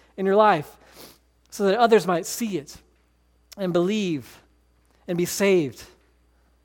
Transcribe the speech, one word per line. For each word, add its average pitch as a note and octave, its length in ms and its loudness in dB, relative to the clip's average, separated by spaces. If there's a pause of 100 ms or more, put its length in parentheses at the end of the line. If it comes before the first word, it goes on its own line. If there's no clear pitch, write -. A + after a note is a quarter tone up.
(160)
in F#3+ 120 -4
your G3 80 2
life G#3 340 2 (800)
so - 160 -4
that G3 140 0
others A3 260 4
might E3 220 -2
see G#3+ 300 -6
it C3+ 200 -14 (800)
and F#3 160 -4
believe F3 680 -2 (680)
and F3 100 -4
be F3 80 0
saved. F3 580 0 (800)